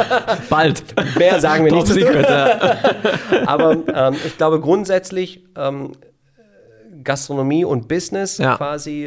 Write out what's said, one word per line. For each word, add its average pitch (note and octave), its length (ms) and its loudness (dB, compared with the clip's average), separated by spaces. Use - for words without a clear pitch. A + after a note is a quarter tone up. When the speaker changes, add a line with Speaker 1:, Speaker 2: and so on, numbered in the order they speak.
Speaker 1:
<laughs> F#3 280 -4
Speaker 2:
Bald. D#3 320 0
Speaker 1:
Mehr F3 220 4
sagen D#3 260 2
wir D3+ 40 6
Speaker 2:
Top E3+ 160 4
Speaker 1:
nicht G#3 40 2
dazu. - 100 4
Speaker 2:
Secret, A#3 280 4
ja. A#3+ 480 2
Speaker 1:
<laughs> - 400 0
Aber, A3 300 2
ähm, C3+ 220 0
ich - 120 -10
glaube D#3 220 2
grundsätzlich, F#3 840 -2
ähm, C#3 360 -6
Gastronomie C#3 600 -2
und A#2+ 240 -4
Business F3+ 500 -4
Speaker 2:
Ja. C3 180 0
Speaker 1:
quasi, D3 500 -8